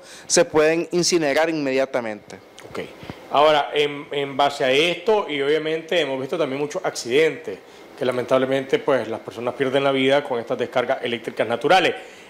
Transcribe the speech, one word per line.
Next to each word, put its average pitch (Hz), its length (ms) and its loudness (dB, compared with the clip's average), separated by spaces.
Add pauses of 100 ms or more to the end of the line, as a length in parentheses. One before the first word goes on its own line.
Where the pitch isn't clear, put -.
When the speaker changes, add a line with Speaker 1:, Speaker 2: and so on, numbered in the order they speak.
(260)
Speaker 1:
se 170 200 4
pueden 160 460 2
incinerar 165 580 2
inmediatamente. 131 880 -4 (340)
Speaker 2:
Ok. - 80 -10 (500)
Ahora, 147 440 4
en, 143 380 -2
en 139 260 -4
base 143 260 0
a 131 80 2
esto, 175 580 2
y 147 120 -2
obviamente 156 580 0
hemos 135 200 -2
visto 143 180 -4
también 139 240 -2
muchos 147 240 -6
accidentes, 135 760 0 (400)
que 131 60 -4
lamentablemente, 131 760 0
pues, 123 300 0
las 110 100 -6
personas 117 360 -8
pierden 135 280 0
la 139 80 2
vida 135 320 2
con 120 160 -4
estas 120 180 -4
descargas 123 440 -2
eléctricas 120 440 -4
naturales. 143 500 2 (340)